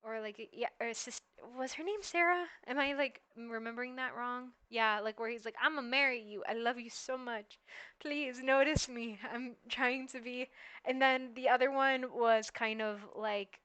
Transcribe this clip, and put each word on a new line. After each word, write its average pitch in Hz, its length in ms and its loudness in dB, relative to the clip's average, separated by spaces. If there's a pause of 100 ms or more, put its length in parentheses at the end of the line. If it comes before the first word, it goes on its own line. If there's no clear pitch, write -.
Or, 226 180 -6
like, 214 320 -10
yeah, 233 160 -4 (120)
or 233 140 -2
sis-, - 260 -8 (360)
was 254 180 -4
her 311 80 -8
name 403 200 -4
Sarah? 349 440 2 (200)
Am 254 120 -2
I, 277 160 2
like, 196 260 -2 (160)
m-, 233 140 -12
remembering 233 460 -6
that 254 180 -4
wrong? 247 380 -6 (180)
Yeah, 220 300 2
like, 214 200 -4
where 226 80 -2
he's 233 160 -8
like, 226 160 -8
I'ma 285 220 2
marry 254 380 2
you. 208 280 -10
I 214 60 0
love 233 240 0
you 233 120 -10
so - 280 -6
much. 233 400 -8 (420)
Please 294 420 -4
notice 269 460 6
me. 233 300 -6 (140)
I'm 240 240 -6 (120)
trying 262 400 0
to 262 120 -10
be. 247 280 -6 (360)
And 262 180 2
then 262 320 4
the 254 140 0
other 254 220 6
one 269 440 2
was 226 360 4
kind 220 300 -2
of 214 200 -2 (160)
like 208 480 -4